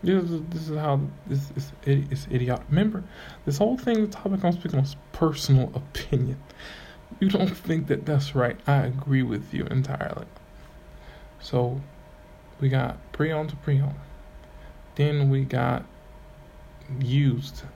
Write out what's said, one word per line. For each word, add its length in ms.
This 220
is, 260
this 200
is 80
how 220
this 280
is 160
idi-, 260
it's 160
idiotic. 420
Remember, 340
this 120
whole 200
thing, 240
the 60
topic 360
I'm 100
speaking 260
on 60
is 100
personal 640
opinion. 680
You 100
don't 260
think 320
that 180
that's 280
right, 320
I 120
agree 460
with 300
you 120
entirely. 600
So 420
we 100
got 280
pre-owned 380
to 80
pre-owned. 380
Then 340
we 140
got 420
used. 640